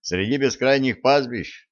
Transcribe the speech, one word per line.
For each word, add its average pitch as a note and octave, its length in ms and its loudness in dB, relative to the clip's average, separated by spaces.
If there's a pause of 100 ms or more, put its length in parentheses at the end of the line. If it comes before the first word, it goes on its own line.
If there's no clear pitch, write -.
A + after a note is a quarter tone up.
среди G2+ 360 -2
бескрайних C3+ 640 0
пастбищ, B2+ 720 -2